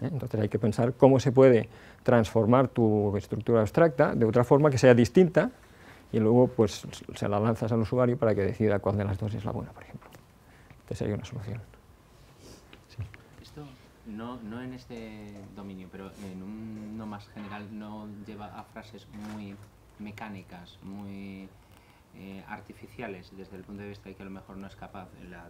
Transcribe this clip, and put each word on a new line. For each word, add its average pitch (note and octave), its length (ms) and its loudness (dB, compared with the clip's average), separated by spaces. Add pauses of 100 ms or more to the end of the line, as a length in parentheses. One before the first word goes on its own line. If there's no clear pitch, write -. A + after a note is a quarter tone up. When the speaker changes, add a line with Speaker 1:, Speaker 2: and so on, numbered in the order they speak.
Speaker 1:
¿eh? B2+ 100 -4
Entonces B2 280 -6
hay G#2 80 0
que G#2+ 120 -2
pensar A#2 340 0
cómo C3+ 260 8
se B2+ 120 0
puede B2+ 360 8 (360)
transformar A#2+ 640 4
tu G#2 500 2
estructura A2 440 0
abstracta D#3+ 520 2
de A#2+ 120 2
otra A#2+ 180 4
forma D3 260 6
que C3 80 0
sea B2+ 160 10
distinta D#3+ 560 6 (600)
y A2+ 80 0
luego A#2+ 300 6
pues A2 360 0 (300)
se G#2+ 120 -4
la G2+ 120 0
lanzas A2 320 0
al A#2 80 0
usuario B2 360 0
para A2 200 2
que G2+ 60 0
decida G#2 360 2
cuál G2+ 180 0
de G2+ 100 -2
las G2+ 120 -4
dos G#2+ 160 -6
es G#2+ 100 -8
la A2+ 80 -6
buena, A2+ 200 -8
por - 100 -20
ejemplo. - 260 -20 (760)
Esta - 100 -10
sería G#2+ 220 -4
una - 100 -10
solución. G#2 340 -12 (1300)
Sí. - 80 -20 (440)
Speaker 2:
Esto D3 240 -20 (400)
no, A#2 360 -12
no A2+ 200 -12
en B2+ 120 -12
este A2 600 -16 (220)
dominio, F#2+ 360 -14
pero F#2+ 200 -14 (200)
en F#2 120 -14
un G#2+ 540 -14
no A2 80 -12
más G#2 240 -14
general, G#2 420 -14
no G#2+ 360 -14 (200)
lleva G#2 200 -14 (120)
a G#2 40 -16
frases G#2 440 -20 (260)
muy G2+ 220 -14 (420)
mecánicas, G2+ 840 -16
muy, G2 640 -14 (680)
eh, F#2+ 340 -16
artificiales, G#2 880 -16
desde F#2+ 180 -18
el F#2 80 -16
punto G2+ 180 -16
de G2+ 80 -14
vista G2+ 200 -18
de F#2 60 -16
que - 60 -20
a G2 40 -16
lo F#2+ 60 -14
mejor F#2+ 260 -16
no F#2+ 100 -16
es - 80 -20
capaz, F#2 320 -16 (160)
en F2+ 80 -18
la E2+ 180 -20